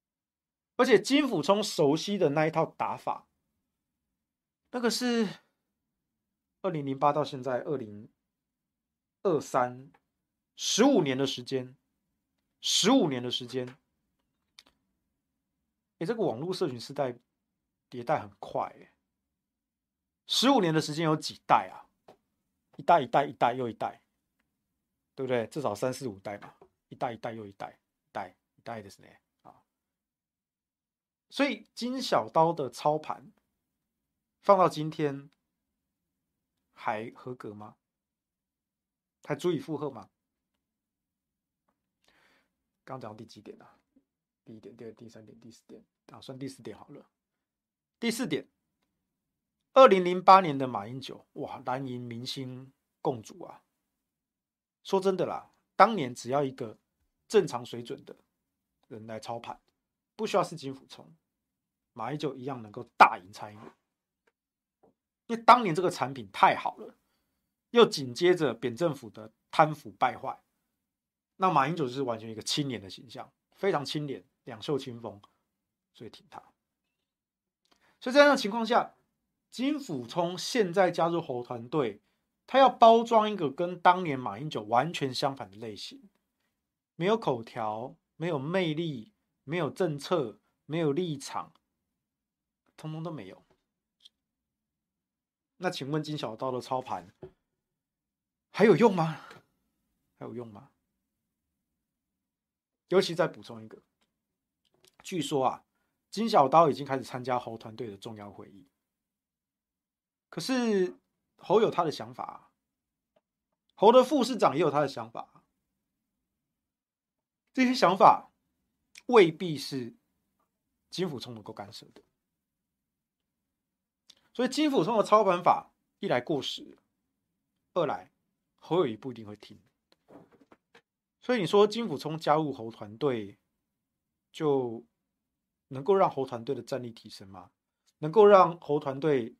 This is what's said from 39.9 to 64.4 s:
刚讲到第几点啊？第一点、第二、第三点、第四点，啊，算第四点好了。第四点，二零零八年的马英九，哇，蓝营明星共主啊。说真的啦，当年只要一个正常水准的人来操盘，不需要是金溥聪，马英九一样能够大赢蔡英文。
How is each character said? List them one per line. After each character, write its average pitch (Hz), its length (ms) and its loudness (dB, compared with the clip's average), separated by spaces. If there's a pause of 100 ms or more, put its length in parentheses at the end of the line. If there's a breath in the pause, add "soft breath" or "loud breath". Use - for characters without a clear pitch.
刚 131 120 -12
讲 120 140 -14
到 - 20 -16
第 113 120 -18
几 107 160 -20
点 - 200 -20
啊？ - 160 -20 (680)
第 113 100 -18
一 110 60 -20
点、 110 160 -20
第 120 80 -18
二、 110 80 -14
第 113 160 -20
三 110 160 -20
点、 117 120 -20
第 113 140 -20
四 - 160 -20
点， - 160 -20 (300)
啊， 113 80 -20
算 135 180 -16
第 139 80 -10
四 135 160 -16
点 104 140 -14
好 - 100 -20
了。 143 220 -20 (880)
第 233 100 -2
四 226 160 -4
点， 139 220 -6 (1300)
二 262 120 12
零 190 200 6
零 180 180 -2
八 190 160 10
年 160 180 0
的 135 80 -2
马 107 220 -6
英 127 100 -12
九， - 360 -14
哇， 151 320 -12
蓝 127 200 -4
营 123 140 -8
明 120 260 -12
星 127 460 -12 (300)
共 131 200 -4
主 - 220 -20
啊。 - 220 -20 (1160)
说 - 180 -2
真 190 160 0
的 170 100 -2
啦， 95 260 -10 (240)
当 208 180 6
年 127 220 -4
只 117 140 -12
要 139 120 0
一 135 100 -4
个 120 280 -14 (480)
正 202 180 4
常 123 180 -8
水 120 200 -12
准 127 220 -14
的 - 100 -20 (720)
人 110 180 -16
来 110 140 -12
操 117 180 -10
盘， - 240 -14 (540)
不 220 100 -6
需 196 120 0
要 - 60 4
是 - 120 -6
金 135 180 -12
溥 - 140 -20
聪， - 260 -20 (800)
马 117 200 -8
英 151 60 -6
九 147 160 -6
一 131 120 -14
样 127 180 -10
能 104 80 -18
够 113 140 -14 (120)
大 117 220 8
赢 92 120 -20
蔡 107 200 -16
英 104 80 -20
文。 110 120 -20 (1600)